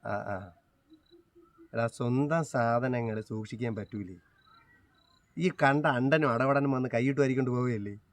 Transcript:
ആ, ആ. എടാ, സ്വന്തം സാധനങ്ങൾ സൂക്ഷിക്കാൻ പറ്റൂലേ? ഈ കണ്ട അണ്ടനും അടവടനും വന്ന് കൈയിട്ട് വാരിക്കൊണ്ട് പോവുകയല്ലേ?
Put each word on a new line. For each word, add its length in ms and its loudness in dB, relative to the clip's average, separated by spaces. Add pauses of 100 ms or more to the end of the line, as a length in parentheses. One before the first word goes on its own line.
(120)
ആ, 20 -2 (220)
ആ. 20 -8 (1400)
എടാ, 120 -2 (140)
സ്വന്തം 440 2 (100)
സാധനങ്ങൾ 640 0 (100)
സൂക്ഷിക്കാൻ 500 -6
പറ്റൂലേ? 380 -10 (1300)
ഈ 40 4 (140)
കണ്ട 220 4 (140)
അണ്ടനും 360 4
അടവടനും 420 2
വന്ന് 180 -2
കൈയിട്ട് 280 2
വാരിക്കൊണ്ട് 320 0
പോവുകയല്ലേ? 400 -2 (180)